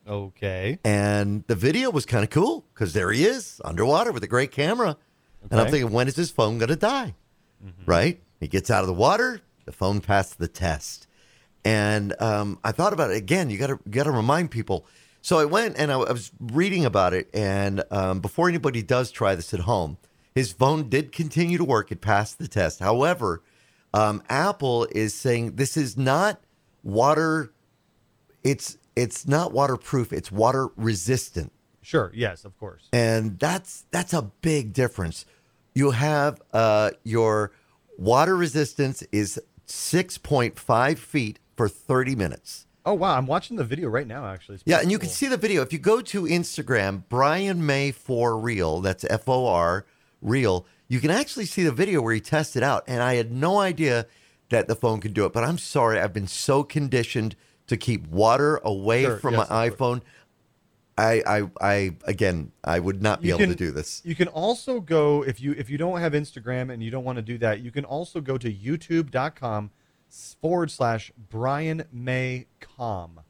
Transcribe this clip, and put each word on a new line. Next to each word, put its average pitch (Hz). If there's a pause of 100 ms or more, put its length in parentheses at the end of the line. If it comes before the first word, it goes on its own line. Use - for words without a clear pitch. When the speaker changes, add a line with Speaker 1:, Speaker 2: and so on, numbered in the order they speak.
Speaker 1:
Okay. 101
Speaker 2:
And 104
the 117
video 180
was 156
kinda 110
cool 240 (100)
'cause 90
there 92
he 127
is 240
underwater 139
with 120
a 98
great 131
camera. 180 (540)
And 110
I'm 113
Speaker 1:
Okay. 143
Speaker 2:
thinking, 117
"When 123
is 131
his 165
phone 113
gonna 117
die?" 220 (500)
Speaker 1:
Mm-hmm. 92
Speaker 2:
Right? 113 (180)
He -
gets 95
out 101
of 95
the 92
water. 208 (240)
The -
phone 98
passed -
the 85
test. - (580)
And, 104
um, 104
I 107
thought 180
about 151
it 92
again. 135
You 101
gotta, 139
you 101
gotta 139
remind 139
people. 101 (360)
So 165
I 151
went 208
and 147
I, 139
I 123
was 120
reading 170
about 95
it, 90
and, 98
um, 95
before 170
anybody 147
does 123
try 98
this 85
at 95
home, 87 (360)
his 127
phone 143
did 160
continue 170
to 175
work. 120
It 90
passed 104
the 82
test. 85
However, 117 (500)
um, 104
Apple 135
is 107
saying 120
this -
is 139
not 143 (440)
water, 151 (920)
it's, - (160)
it's -
not 160
waterproof. 131
It's -
water 120
resistant. 107 (320)
Speaker 1:
Sure. 113
Yes, 104
of 98
course. 92
Speaker 2:
And 113
that's, 180
that's 175
a 160
big 123
difference. 104 (500)
You 139
have, 147 (120)
uh, 107 (120)
your 110 (480)
water 135
resistance 147
is 104 (260)
six -
point 123
five 131
feet 113 (180)
for 113
thirty 127
minutes. - (200)
Speaker 1:
Oh, 196
wow. 175
I'm 127
watching 175
the 156
video 139
right 123
now, 120
actually. 95
It's -
Speaker 2:
Yeah, 165
Speaker 1:
pretty 156
Speaker 2:
and 180
you 214
can 175
Speaker 1:
cool. -
Speaker 2:
see 277
the 262
video. 196
If 113
you 160
go 214
to 196
Instagram, 120
Brian 170
May 139
for 117
Real, 92
that's 92
F 110
O 127
R, 87 (380)
Real, 107 (220)
you 123
can 151
actually 226
see -
the 156
video 170
where 113
he 110
tests -
it 117
out. 131
And 123
I 123
had 117
no 160
idea 147 (440)
that 113
the 110
phone 110
could 107
do 104
it. 85
But 117
I'm 160
sorry, 117
I've 95
been 98
so 139
conditioned 123 (300)
to 117
keep 113
water 117
away 107
Speaker 1:
Sure, 123
Speaker 2:
from 123
Speaker 1:
yes, 110
Speaker 2:
my 113
Speaker 1:
of 113
course. 123
Speaker 2:
iPhone. 117 (960)
I, 113
I, 104 (100)
I, 98
again, 92 (120)
I 85
would 95
not 107
be 170
Speaker 1:
You -
Speaker 2:
able -
Speaker 1:
can, 196
Speaker 2:
to 180
do 120
this. -
Speaker 1:
you 165
can 175
also 226
go, 147
if 131
you, 139
if 135
you 143
don't 175
have 165
Instagram 127
and 113
you 113
don't 127
wanna 127
do 117
that, 110
you 120
can 143
also 147
go 135
to 120
youtube 143
dot 131
com 107 (720)
forward 170
slash 113 (160)
Brian 147
May 127 (320)
Com. 87